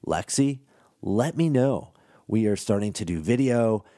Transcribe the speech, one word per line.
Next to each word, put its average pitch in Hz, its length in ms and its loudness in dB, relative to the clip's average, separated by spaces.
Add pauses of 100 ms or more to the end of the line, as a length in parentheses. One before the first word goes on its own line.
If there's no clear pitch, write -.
Lexi, 135 540 -2 (420)
let 113 340 -2
me 165 120 2
know. 131 440 0 (360)
We 110 180 2
are 104 100 2
starting 104 380 -2
to 101 100 -6
do 85 160 -4
video, 117 640 0 (140)